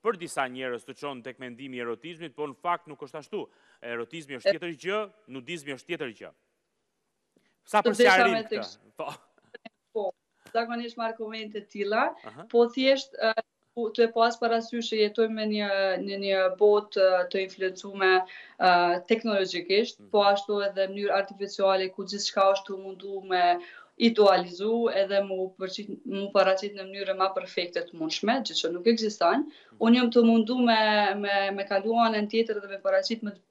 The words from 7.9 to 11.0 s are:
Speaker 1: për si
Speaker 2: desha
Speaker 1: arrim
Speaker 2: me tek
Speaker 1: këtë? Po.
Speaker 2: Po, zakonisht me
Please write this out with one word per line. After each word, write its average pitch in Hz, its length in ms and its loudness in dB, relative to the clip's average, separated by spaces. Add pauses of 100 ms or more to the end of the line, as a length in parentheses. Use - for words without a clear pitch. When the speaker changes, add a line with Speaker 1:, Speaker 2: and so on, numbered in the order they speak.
Speaker 1:
për 208 60 -2
si 240 60 4
Speaker 2:
desha 196 180 6
Speaker 1:
arrim 233 120 4
Speaker 2:
me 226 100 -2
tek 214 200 -6
Speaker 1:
këtë? - 320 -20
Po. 156 120 -10 (840)
Speaker 2:
Po, 208 120 -4 (400)
zakonisht 233 520 -6
me 233 80 -6